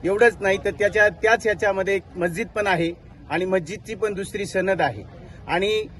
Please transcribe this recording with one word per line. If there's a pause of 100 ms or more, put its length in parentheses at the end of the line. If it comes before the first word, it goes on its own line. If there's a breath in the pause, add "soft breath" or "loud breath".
एवढंच
नाही
तर
त्याच्या,
त्याच
याच्यामध्ये
एक (120)
मस्जिद
पण
आहे (360)
आणि
मस्जिदची
पण
दुसरी
सनद
आहे (440 loud breath)
आणि (160)